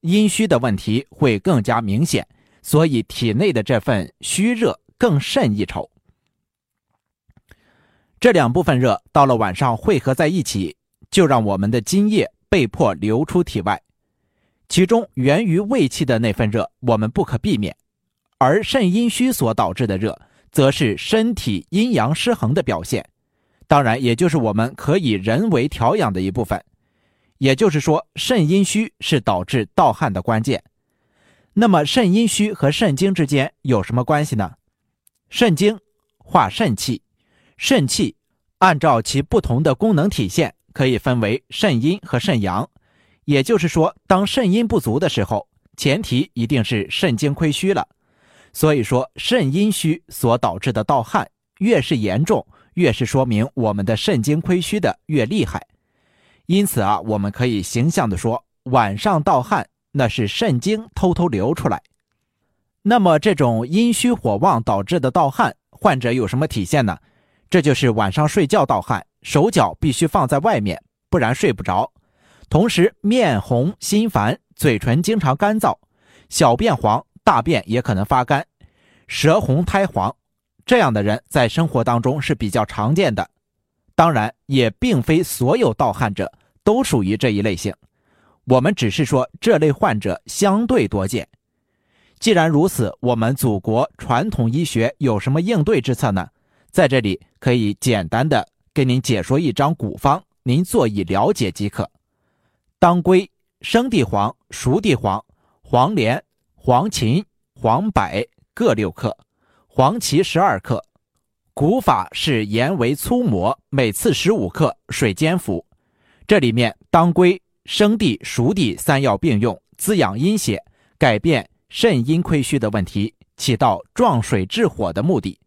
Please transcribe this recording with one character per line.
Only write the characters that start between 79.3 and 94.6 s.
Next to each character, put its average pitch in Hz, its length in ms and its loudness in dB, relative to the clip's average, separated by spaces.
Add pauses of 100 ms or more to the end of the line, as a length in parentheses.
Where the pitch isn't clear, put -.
红 160 240 0
苔 196 200 0
黄， 101 300 -4 (500)
这 247 120 4
样 147 160 2
的 104 100 0
人 104 240 -2
在 120 220 2
生 165 180 -2
活 120 160 -2
当 117 180 0
中 135 200 -2
是 151 120 -4
比 113 160 -4
较 107 140 0
常 110 320 -2
见 165 180 0
的。 95 160 -6 (640)
当 170 140 4
然， 117 240 -2 (120)
也 127 240 2
并 185 320 0
非 160 200 2
所 143 360 0
有 170 160 2
盗 123 180 -2
汗 104 220 -4
者 92 180 -6 (320)
都 220 180 2
属 120 220 0
于 101 140 -2
这 120 140 0
一 101 100 -2
类 104 120 -2
型， 92 200 -6 (720)
我 127 160 4
们 160 120 0
只 120 160 0
是 147 140 -2
说 127 260 -2 (120)
这 214 160 4
类 156 120 2
患 135 300 0
者 95 280 -4
相 202 380 0
对 202 220 0
多 95 180 -2
见。 98 220 -6 (920)
既 226 140 0
然 165 180 4
如 151 160 2
此， 123 360 -2
我 123 120 0
们 120 220 0
祖 110 240 0
国 113 380 0
传 135 320 -2
统 117 200 0
医 147 140 -2